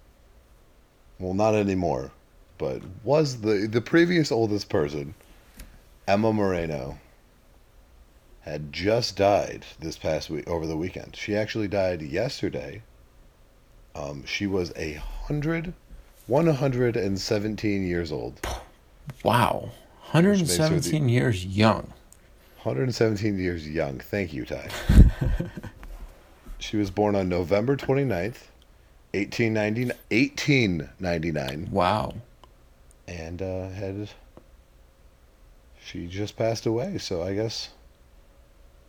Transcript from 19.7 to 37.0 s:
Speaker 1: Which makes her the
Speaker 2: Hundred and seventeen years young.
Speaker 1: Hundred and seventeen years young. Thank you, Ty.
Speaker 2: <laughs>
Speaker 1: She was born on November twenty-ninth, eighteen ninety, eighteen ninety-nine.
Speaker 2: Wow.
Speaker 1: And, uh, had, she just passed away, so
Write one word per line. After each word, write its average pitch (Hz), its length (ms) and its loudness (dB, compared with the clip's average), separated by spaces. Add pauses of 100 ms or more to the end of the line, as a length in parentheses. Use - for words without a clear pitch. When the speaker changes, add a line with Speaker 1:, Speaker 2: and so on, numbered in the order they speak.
Speaker 1:
Which - 0 -
makes - 0 -
her - 0 -
the 160 100 6
Speaker 2:
Hundred 202 160 4
and 170 120 0
seventeen 156 580 2
years 120 360 2
young. 101 480 2 (680)
Speaker 1:
Hundred 127 260 -2
and 120 100 0
seventeen 107 440 2
years 85 300 -2
young. 73 300 -2
Thank 95 340 -4
you, 64 120 -6
Ty. 67 300 -8
Speaker 2:
<laughs> - 60 -8 (1800)
Speaker 1:
She - 200 -6
was 98 120 0
born 104 240 2
on 95 140 2
November 101 480 2
twenty-ninth, 127 760 -2 (600)
eighteen 107 400 0
ninety, 110 380 0 (200)
eighteen 110 760 2 (100)
ninety-nine. 80 720 -4
Speaker 2:
Wow. 98 440 0 (920)
Speaker 1:
And, 85 360 -10
uh, 92 260 -6
had, 98 400 -8 (1700)
she - 280 -12
just 98 300 -8
passed 113 300 0
away, 131 320 -2
so 85 240 -4